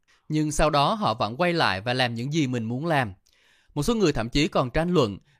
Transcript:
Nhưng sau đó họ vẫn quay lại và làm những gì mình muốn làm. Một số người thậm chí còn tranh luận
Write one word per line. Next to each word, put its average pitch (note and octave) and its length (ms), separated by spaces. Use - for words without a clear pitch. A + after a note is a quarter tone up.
Nhưng D3+ 220
sau D3+ 180
đó D3 240
họ G#3 200
vẫn A#2+ 240
quay F3 160
lại A2 280
và B2 120
làm B2 220
những B2 180
gì D#3 140
mình B2 160
muốn B2 220
làm. C3+ 280
Một D3 100
số A#3+ 120
người F#3+ 180
thậm A#2 160
chí C#3 180
còn C#3 220
tranh E3+ 240
luận A2 240